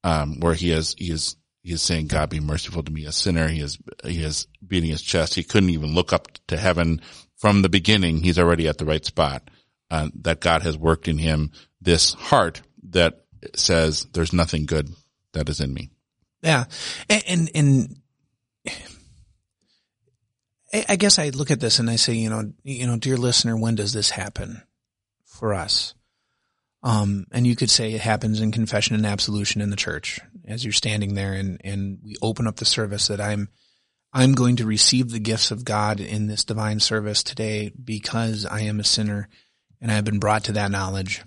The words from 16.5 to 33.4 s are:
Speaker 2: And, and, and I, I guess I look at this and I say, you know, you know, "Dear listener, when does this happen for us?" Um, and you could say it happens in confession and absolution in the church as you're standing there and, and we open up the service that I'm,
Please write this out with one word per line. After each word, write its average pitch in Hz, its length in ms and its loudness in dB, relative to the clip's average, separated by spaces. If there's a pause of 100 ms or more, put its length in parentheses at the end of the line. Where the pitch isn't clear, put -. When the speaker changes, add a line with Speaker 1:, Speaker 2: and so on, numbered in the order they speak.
Speaker 2:
And, 208 180 2
and, 175 260 2
and 139 420 4 (2750)
I, 214 160 0
I 202 60 4
guess 196 240 4
I 151 100 0
look 135 220 -2
at 127 80 2
this 113 200 2
and 117 100 2
I 117 80 0
say, 117 160 2
you 113 160 0
know, 110 240 -4 (100)
you 127 240 -6
know, 120 100 0
"Dear 131 200 0
listener, 120 400 2
when 113 180 0
does 104 160 -2
this 104 180 -2
happen - 520 -8 (640)
for - 280 -4
us?" - 400 -2 (920)
Um, 101 480 0
and 123 160 2
you 120 80 4
could 113 160 0
say 110 220 0
it 107 80 -4
happens 107 380 0
in 110 120 2
confession 110 440 0
and 107 100 2
absolution 104 560 -2
in 101 100 -2
the 104 40 -4
church - 440 -6 (280)
as 120 160 -8
you're 110 80 -4
standing 101 440 0
there 98 180 -2
and, 95 300 -4
and 98 400 -6
we 107 180 -16
open 113 260 -2
up 104 100 -4
the - 80 -4
service 104 420 0
that 104 120 -4
I'm, 104 300 -2 (640)